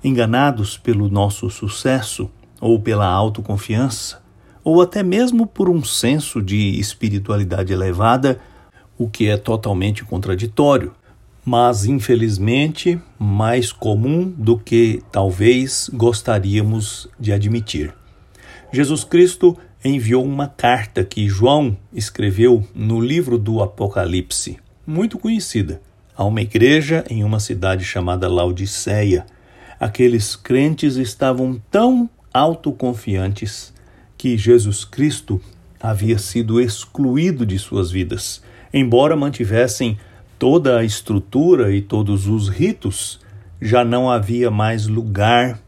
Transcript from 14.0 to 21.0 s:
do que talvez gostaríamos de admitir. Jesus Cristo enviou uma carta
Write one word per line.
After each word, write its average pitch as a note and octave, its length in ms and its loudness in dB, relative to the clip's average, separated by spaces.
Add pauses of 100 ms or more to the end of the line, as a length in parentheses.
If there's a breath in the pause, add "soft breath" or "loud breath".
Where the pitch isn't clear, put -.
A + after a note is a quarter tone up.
do A2+ 200 2
que A2+ 540 2
talvez G#2 800 0
gostaríamos G#2+ 1160 -2 (100)
de G#2 140 -2
admitir. G#2 600 -4 (760 loud breath)
Jesus C#3+ 320 0
Cristo F3 540 4 (260 loud breath)
enviou B2+ 400 0
uma C#3 240 -4
carta A#2+ 560 -2